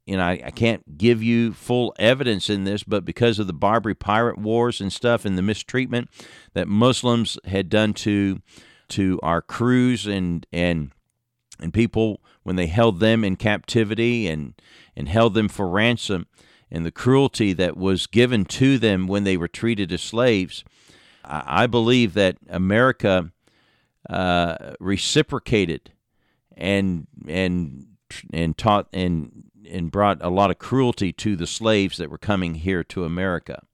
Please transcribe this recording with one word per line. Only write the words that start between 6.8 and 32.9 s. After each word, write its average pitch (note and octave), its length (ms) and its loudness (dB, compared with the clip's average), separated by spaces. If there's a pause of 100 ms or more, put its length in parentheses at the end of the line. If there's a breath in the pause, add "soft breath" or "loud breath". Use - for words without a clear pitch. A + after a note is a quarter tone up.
had F#2+ 240 -2
done G#2+ 260 2
to, G2+ 480 0 (460 soft breath)
to F#2+ 340 0
our E2 180 2
crews B2 640 2
and, F2+ 480 -2
and, E2+ 380 0 (680)
and D#2+ 140 -8
people A2 480 0 (220 soft breath)
when F2+ 140 -4
they F2+ 100 0
held G2+ 320 2
them A2 240 4
in F#2+ 140 -2
captivity A2 920 0
and, D2+ 260 -6 (420 soft breath)
and C#2+ 120 -8
held A2 260 4
them G#2+ 140 2
for F#2+ 200 -4
ransom, G2+ 600 0 (420 soft breath)
and E2 160 -6
the E2 60 -6
cruelty B2 600 2
that F2 240 0
was F#2 280 0
given A#2+ 380 2
to C3 340 2
them G2 300 2
when G2+ 160 0
they F#2+ 140 2
were E2+ 100 -2
treated G#2 460 -4
as E2+ 80 -4
slaves, A2+ 640 0 (580 soft breath)
I, D2 400 -2
I B2 40 2
believe A#2 480 2
that F#2+ 200 2 (140)
America, F#2+ 840 2 (800)
uh, F2 720 -2
reciprocated G2 1120 -2 (640)
and, F#2 500 -2 (220)
and, F2 580 -4 (460)
and E2 240 -2
taught G#2 340 2
and, F2 540 -4 (240)
and F2 200 -6
brought G2 320 2
a E2+ 80 -4
lot F#2+ 220 4
of - 80 -4
cruelty A#2+ 540 0
to G#2 240 -2
the E2 100 -4
slaves G#2+ 480 0
that D#2+ 140 -8
were D2+ 80 -14
coming F#2 380 -2
here E2+ 280 -2
to F2+ 220 -8